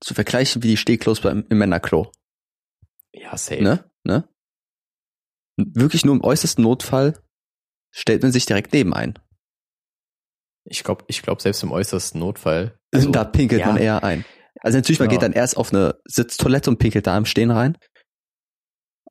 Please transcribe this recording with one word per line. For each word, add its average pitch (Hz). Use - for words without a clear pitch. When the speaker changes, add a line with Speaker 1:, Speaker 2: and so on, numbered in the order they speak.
Speaker 1:
zu -
vergleichen 120
wie 117
die 110
Stehklos 113
beim, 101
im 110
Männerklo. 87
Speaker 2:
Ja, -
safe. -
Speaker 1:
Ne? 113
Ne? 107
Wirklich 165
nur 143
im 127
äußersten 131
Notfall 131
stellt -
man 127
sich 123
direkt 98
neben 120
ein. 58
Speaker 2:
Ich -
glaub, -
ich -
glaub, -
selbst -
im 87
äußersten 87
Notfall, 87
Speaker 1:
Also, 139
Speaker 2:
also, -
Speaker 1:
da 120
pinkelt 123
Speaker 2:
ja. 92
Speaker 1:
man 104
eher 107
ein. 92
Also 117
natürlich, 156
man 127
Speaker 2:
Genau. 120
Speaker 1:
geht 113
dann -
erst 123
auf -
eine 98
Sitztoilette -
und 117
pinkelt 107
da 92
im 107
Stehen 117
rein. 123